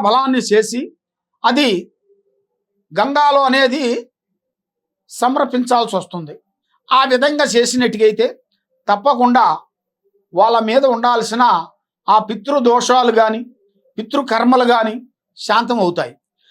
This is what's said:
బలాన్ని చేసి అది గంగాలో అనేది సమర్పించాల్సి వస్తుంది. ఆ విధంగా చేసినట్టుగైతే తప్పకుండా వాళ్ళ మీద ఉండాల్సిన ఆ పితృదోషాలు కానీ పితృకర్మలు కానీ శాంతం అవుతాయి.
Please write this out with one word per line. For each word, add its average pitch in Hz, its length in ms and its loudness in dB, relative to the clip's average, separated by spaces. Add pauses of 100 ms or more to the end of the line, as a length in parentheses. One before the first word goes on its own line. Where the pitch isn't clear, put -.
బలాన్ని 254 440 0
చేసి 220 320 -2 (640)
అది 254 260 0 (1200)
గంగాలో 277 560 2
అనేది 269 340 0 (1300)
సమర్పించాల్సి 247 880 -2
వస్తుంది. 165 380 -10 (540)
ఆ 254 120 2 (120)
విధంగా 285 320 0 (100)
చేసినట్టుగైతే 233 720 0 (600)
తప్పకుండా 240 580 2 (880)
వాళ్ళ 220 220 2 (120)
మీద 262 160 2 (100)
ఉండాల్సిన 233 480 -2 (680)
ఆ 202 80 4 (120)
పితృదోషాలు 247 920 0
కానీ 220 220 2 (580)
పితృకర్మలు 247 760 0
కానీ 226 220 0 (440)
శాంతం 233 460 -2
అవుతాయి. 165 300 -4 (360)